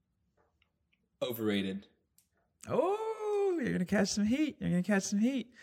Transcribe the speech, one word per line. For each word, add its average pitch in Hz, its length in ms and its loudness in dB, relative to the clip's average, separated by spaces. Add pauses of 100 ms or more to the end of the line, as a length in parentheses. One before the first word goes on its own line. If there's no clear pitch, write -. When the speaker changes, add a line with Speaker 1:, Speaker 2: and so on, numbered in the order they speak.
(1200)
Speaker 1:
Overrated. 101 640 0 (840)
Speaker 2:
Oh, 403 920 0
you're 196 100 -2
gonna 180 120 0
catch 196 240 2
some 208 160 0
heat. 269 360 0
You're 170 100 -2
gonna 175 120 2
catch 196 220 2
some 202 160 0
heat. 254 320 0 (100)